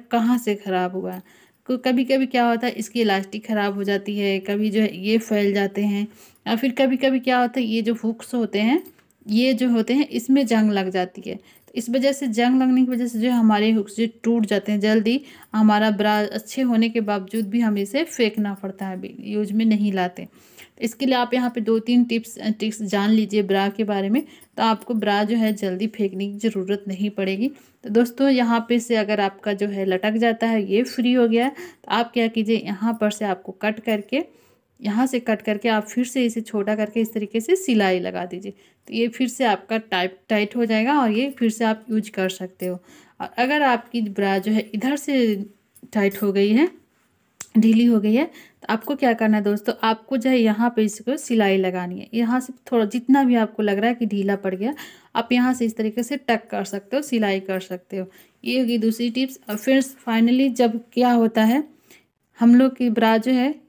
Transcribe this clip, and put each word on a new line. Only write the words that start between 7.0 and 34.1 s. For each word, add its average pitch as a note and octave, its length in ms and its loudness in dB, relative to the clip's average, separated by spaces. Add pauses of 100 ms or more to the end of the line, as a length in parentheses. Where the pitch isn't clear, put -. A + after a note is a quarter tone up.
क्या B3 200 0
होता B3 200 -2
है A#3 60 -2
ये A3 160 -2
जो A3 120 -2
हुक्स A3+ 400 -6
होते A3 260 -2
हैं, C4+ 220 2 (440)
ये A#3+ 280 2
जो B3 160 0
होते A#3 240 2
हैं C#4+ 160 2
इसमें C4 360 2
जंग A3 260 4
लग F#3+ 180 -2
जाती F#3 320 -4
है। - 120 -10
तो - 420 -20
इस A#3 140 -4
वजह C4+ 220 2
से, C#4 160 -6
जंग A#3+ 340 2
लगने B3+ 220 4
की B3 60 0
वजह B3 160 -2
से A3+ 120 -6
जो A#3 100 0
है B3 80 2
हमारे A3 360 4
हुक्स G#3 240 -2
जो A3+ 100 0 (160)
टूट A3+ 240 2
जाते G3+ 260 -2
हैं G3+ 80 0
जल्दी। A3+ 400 2 (340)
हमारा G#3+ 380 4
ब्रा G#3 280 2
अच्छे A3 420 -4
होने A#3 260 2
के A3+ 140 -2
बावजूद G3+ 460 -4
भी A#3 120 -2
हमें G#3 220 0
इसे C4 240 -2
फेंकना G#3 480 -2
पड़ता F#3+ 320 -10
है, F#3 100 -8
अभी F#3+ 180 -14 (120)
यूज़ G#3 260 -4
में A3 120 2
नहीं G#3 280 2
लाते। F#3 320 -4
तो - 600 -14
इसके B3 220 -4
लिए C4 80 2
आप A#3+ 200 0
यहाँ B3 160 0
पे A#3+ 100 -6
दो A3 200 0
तीन A#3+ 240 4
टिप्स, A3+ 340 -4
अ, A3 120 -2
ट्रिक्स A3 340 -4
जान G3+ 260 0
लीजिए G#3+ 320 2
ब्रा G3 260 0
के G#3+ 160 -4
बारे G3 260 -2
में, C#4+ 120 2 (340)
तो - 60 -2
आपको A3+ 320 0
ब्रा G#3 300 0
जो A3+ 120 0
है A3 180 2
जल्दी G3 320 -4
फेंकने G3 420 -4
की G3+ 100 -12
ज़रूरत G3+ 500 -4
नहीं G3 220 -4
पड़ेगी। G3 380 -4 (360)
तो G#3+ 60 -10
दोस्तों, A#3+ 380 2
यहाँ A#3 400 2
पे A#3+ 100 2
से A#3 180 -2
अगर G#3 240 0
आपका G3 340 -4
जो G3+ 140 -4
है G3 180 -4
लटक G3 320 0
जाता A3+ 280 0
है, A3 180 0
ये G3 200 2
फ्री B3 280 -2
हो B3 160 4
गया A3+ 160 2
है, C#4 60 0
तो - 400 -14
आप A#3 220 0
क्या A3+ 160 2
कीजिए, A3+ 300 0
यहाँ G#3 420 -4
पर G#3 100 2
से G#3+ 140 -6
आपको F#3+ 300 -4
कट G#3+ 260 -4
करके, A3+ 440 -4 (560)